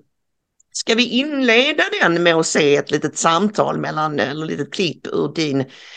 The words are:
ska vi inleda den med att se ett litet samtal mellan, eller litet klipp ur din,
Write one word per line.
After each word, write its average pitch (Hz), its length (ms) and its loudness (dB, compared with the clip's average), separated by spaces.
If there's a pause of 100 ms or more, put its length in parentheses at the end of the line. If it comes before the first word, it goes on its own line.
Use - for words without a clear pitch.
(720)
ska - 220 -2
vi 247 140 2
inleda 269 760 2 (200)
den 170 200 2
med 175 120 4
att 165 120 2
se 147 300 2
ett 147 140 -4
litet 147 280 -4
samtal 165 600 2
mellan, 151 420 -2
eller 147 260 -4
litet 165 260 -6
klipp - 340 -4
ur 156 280 -2
din, 139 300 -2 (320)